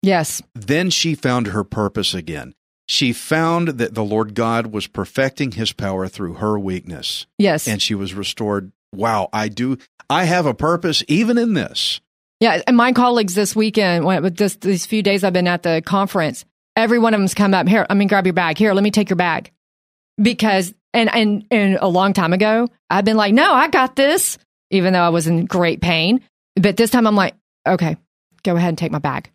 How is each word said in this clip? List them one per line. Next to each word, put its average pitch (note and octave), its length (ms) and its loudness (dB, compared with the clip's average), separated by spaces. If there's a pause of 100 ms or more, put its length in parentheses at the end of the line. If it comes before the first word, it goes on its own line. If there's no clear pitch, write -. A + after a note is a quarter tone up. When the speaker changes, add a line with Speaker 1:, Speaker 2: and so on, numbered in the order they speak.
Speaker 1:
Yes. F3+ 400 0 (140)
Speaker 2:
Then C#3+ 340 -2
she E3 240 -2
found B2 320 -2
her G2+ 160 -4
purpose G2+ 520 -4
again. D#2 380 -10 (360)
She B2+ 240 0
found E3 560 -2 (100)
that A#2 160 -4
the A2 100 -4
Lord G#2+ 300 -2
God A2+ 380 -2
was G#2 160 -6
perfecting C3 640 -4
his A2 200 -6
power F#2+ 360 -6
through F2+ 260 -10
her G#2+ 240 -4
weakness. F#2 680 -10 (120)
Speaker 1:
Yes. F#3 300 0
Speaker 2:
And G#2+ 120 -4
she - 140 -4
was G2 180 -8
restored. G2+ 600 -6 (220)
Wow, G#2 400 -2
I G#2+ 140 -2
do. B2 280 -4 (320)
I E3 160 0
have F3 220 0
a B2+ 80 0
purpose E3 540 -2
even A3 280 2
in A#3 160 0
this. - 480 -4 (400)
Speaker 1:
Yeah, G3 260 2
and B3 80 2
my A#3+ 180 4
colleagues A#3+ 420 2
this G3 200 -2
weekend, G3 520 0
when, F3+ 160 0
with F3 160 -2
this, G3+ 180 0
these G3 300 -2
few G#3+ 160 -2
days G3 220 0
I've F#3+ 100 0
been F3+ 120 2
at F3 160 -2
the E3 220 0
conference, F#3+ 640 -2 (280)
every A3+ 240 2
one A3+ 140 4
of G#3+ 80 0
them's F#3+ 140 0
come G3 180 2
up, F3+ 160 2
"Here, G3+ 180 4
let G3+ 120 0
me G3+ 80 2
grab G3 180 2
your F#3 80 2
bag. E3 240 0
Here, G#3+ 160 2
let G3 100 2
me G#3 80 2
take G#3 200 0
your F#3 80 0
bag." E3+ 320 -2 (680)
Because, G3+ 520 2 (220)
and, A3+ 200 2
and, G#3 360 0
and G3+ 320 2
a F#3+ 60 2
long F#3 260 2
time E3+ 180 0
ago, A3 360 2 (200)
I've G3 160 2
been A3 140 2
like, G#3 160 2
"No, E4 180 6
I C#4+ 160 4
got B3+ 260 0
this," D4 440 0 (320)
even F#3 240 2
though F3+ 80 4
I E3+ 80 4
was E3 160 0
in E3+ 180 0
great F3 380 0
pain. E3+ 400 2 (340)
But G3 220 2
this A3+ 120 4
time A#3+ 160 4
I'm G#3+ 100 2
like, F#3+ 180 0 (320)
"Okay, E3 320 0 (440)
go F3 140 0
ahead E3+ 140 2
and D#3+ 80 -4
take E3 140 -4
my D3+ 80 -4
bag." C3 340 -6